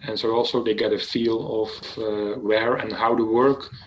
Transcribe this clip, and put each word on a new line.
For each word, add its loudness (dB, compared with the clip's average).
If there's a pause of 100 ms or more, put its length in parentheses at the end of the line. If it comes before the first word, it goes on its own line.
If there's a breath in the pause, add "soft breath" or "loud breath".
And -4
so 0
also 0
they 2
get 0
a 2
feel -2
of, -10
uh, -4
where 2
and -4
how 2
the 4
work 2 (180 loud breath)